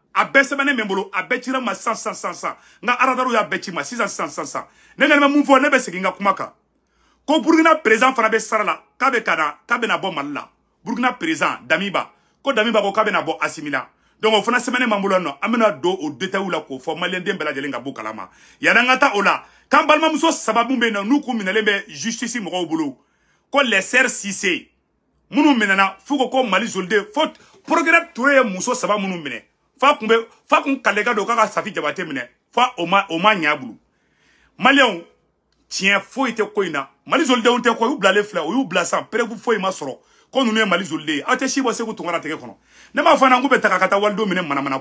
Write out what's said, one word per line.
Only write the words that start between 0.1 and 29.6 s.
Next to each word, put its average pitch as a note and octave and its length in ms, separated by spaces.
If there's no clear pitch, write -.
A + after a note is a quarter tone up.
A G3+ 100
bɛɛ C4+ 180
sɛbɛnnen C#4 340
bɛ A3 60
n G#3 60
bolo, F#3+ 240
a F#3 100
bɛɛ B3 200
cira C4 160
n B3 60
ma G3 100
sisan, A3 200
sisan, G3+ 200
sisan, F3+ 200
sisan. D#3+ 220
N F#3+ 60
ka B3 180
radar B3+ 240
y'a A3+ 180
bɛɛ A3 140
ci G3 80
n E3+ 40
ma D3+ 80
sisan, A3+ 260
sisan, E3+ 200
sisan, D#3 180
sisan. - 180
Ne C#4 80
kɔni D4 140
bɛ C#4+ 100
mun D4 140
fɔ, C4 180
ne D4 60
bɛ C#4 100
segin F#3 220
n - 40
ka F#3 80
kuma G3 220
kan. - 180
Ko D4+ 140
Burukina D#4+ 420
président A3+ 320
fana A3 140
bɛ A3 120
sara G#3+ 240
la, D#3+ 180
k'a C4 120
bɛ A#3 120
ka F3 140
na, D3+ 220
k'a A#3+ 100
bɛ A#3 80
na F3 120
bɔ F3 160
Mali D3 180
la. - 160
Burukina B3 280
président D#3+ 540
Damiba, D#3+ 440
ko C4+ 100
Damiba A3 300
ko G3 100
k'a A3 120
bɛ G#3 80
na E3 100
bɔ D#3 180
Assimi D3 300
la. C3 180
Donc A3 140
o G3+ 80
fana A#3+ 160
sɛbɛnnen B3 300
b'an G3+ 120
bolo F#3+ 140
yan F3+ 100
nɔ, C#3+ 180
an G3+ 100
bɛna G#3+ 280
don F3+ 200
o D3 100
détail F#3 400
la D#3+ 100
k'o C3+ 180
fɔ D#3+ 200
Malien F3+ 240
den F#3+ 140
bɛɛ D3+ 180
lajɛlen C#3 180
ka A#2+ 80
bɔ C3 140
kalama. G#2+ 340
Yanni F#3 200
an B3 60
ka B3+ 120
taa C#4 160
o G3+ 80
la, E3 220
k'an D4+ 160
balimamuso D#4 460
saba A#3 320
mun B3 160
bɛ A#3 60
yen A3 80
nɔ, G3 120
n'u C#4+ 160
kun A#3+ 160
minɛlen G#3 260
bɛ G3+ 240
justice A3+ 480
mɔgɔw F3 320
bolo, D#3 300
ko C#4 120
les G#3 180
sœurs B3 300
Cissé, - 580
minnu C#4+ 240
minɛna, G3 500
f'u C#4+ 140
ko, B3 100
ko B3+ 140
Mali G#3 240
zoliden, F#3+ 480
fo D4 80
Procureur E4 480
Touré C#4 220
ye C4 80
muso G3+ 320
saba G3+ 240
minnu F#3 240
minɛ. B2 200